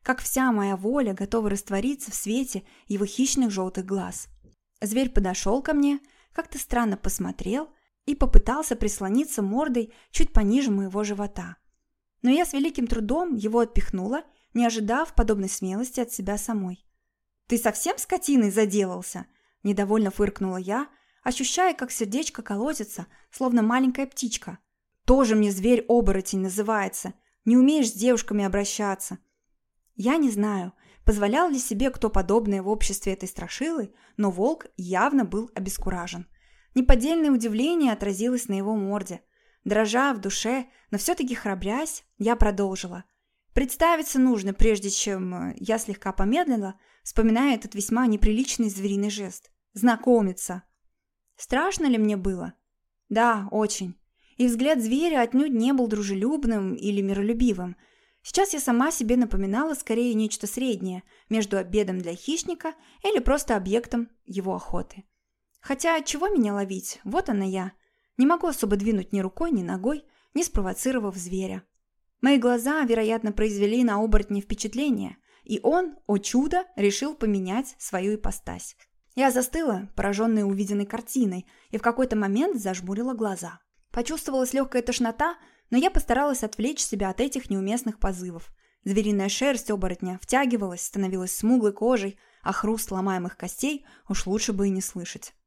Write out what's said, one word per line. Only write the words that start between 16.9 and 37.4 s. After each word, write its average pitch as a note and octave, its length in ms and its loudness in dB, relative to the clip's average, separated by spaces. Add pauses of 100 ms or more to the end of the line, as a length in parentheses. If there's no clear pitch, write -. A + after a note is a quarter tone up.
«Ты A#3+ 100 0
совсем A#3 420 -2
скотиной C#4 500 2
заделался?» — F#3 800 -2 (360)
недовольно G3+ 460 2
фыркнула G3 480 -2
я, G3+ 300 -4 (360)
ощущая, D4 500 0
как B3 180 -8
сердечко A#3 500 -4
колотится, G#3+ 640 -6 (240)
словно A#3+ 320 2
маленькая B3+ 460 2
птичка. A3 500 -8 (480)
«Тоже B3 300 6
мне G#3 160 4
зверь-оборотень G3 880 2
называется. G3 720 -2 (300)
Не A#3 140 6
умеешь C4 320 6
с - 40 -8
девушками G#3+ 500 0
обращаться». G3 760 -4 (760)
Я A#3+ 220 2
не C#4+ 120 4
знаю, G3+ 440 -2 (300)
позволял G#3+ 460 2
ли C4+ 100 0
себе A#3+ 300 -2
кто A#3 200 -2
подобное G3+ 520 2
в F#3 60 -6
обществе G3+ 460 -2
этой F#3 160 -10
страшилы, C4 640 -6 (240)
но G3+ 140 2
волк A3+ 360 -2 (100)
явно G#3 480 2
был G#3+ 280 -6
обескуражен. F3+ 760 -6 (460)
Неподдельное C4+ 580 6
удивление B3 600 2